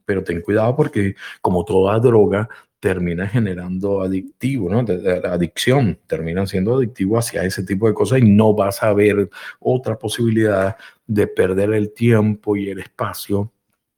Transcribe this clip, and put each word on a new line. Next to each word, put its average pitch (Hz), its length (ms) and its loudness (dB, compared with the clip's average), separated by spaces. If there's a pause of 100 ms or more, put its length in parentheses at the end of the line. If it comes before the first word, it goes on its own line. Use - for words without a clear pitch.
Pero 95 180 -2
ten 85 180 -4
cuidado 107 340 0
porque, 104 400 -2 (260)
como 90 240 0
toda 95 340 2
droga, 110 480 4 (320)
termina 90 480 -2
generando 95 760 -4
adictivo, 95 680 -4
¿no? 113 140 0
De, 98 160 -2
de, 90 280 -2
adicción, 90 800 0
terminan 82 400 -4
siendo 101 300 0
adictivo 107 400 -2
hacia 117 260 -4
ese 92 200 -4
tipo 98 240 -2
de 110 60 2
cosas 107 260 0
y 127 40 6
no 107 300 6
vas 98 300 -2
a 110 100 2
ver 101 360 2 (300)
otra 123 380 -2
posibilidad 107 800 0 (280)
de 104 220 0
perder 98 460 0
el 104 200 -2
tiempo 107 600 2
y 101 140 -4
el 95 100 -8
espacio, 101 720 -6 (460)